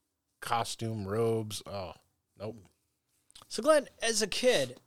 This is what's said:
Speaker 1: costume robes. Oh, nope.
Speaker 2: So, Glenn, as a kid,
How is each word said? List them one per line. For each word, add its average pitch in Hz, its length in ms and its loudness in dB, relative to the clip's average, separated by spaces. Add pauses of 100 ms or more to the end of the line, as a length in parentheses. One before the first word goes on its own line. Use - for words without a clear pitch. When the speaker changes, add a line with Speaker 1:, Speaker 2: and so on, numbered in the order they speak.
(400)
Speaker 1:
costume 113 640 -2
robes. 110 600 0
Oh, 92 280 -8 (440)
nope. 110 180 -8 (920)
Speaker 2:
So, - 140 -6
Glenn, 294 260 4 (120)
as 220 220 2
a 208 60 0
kid, 160 580 2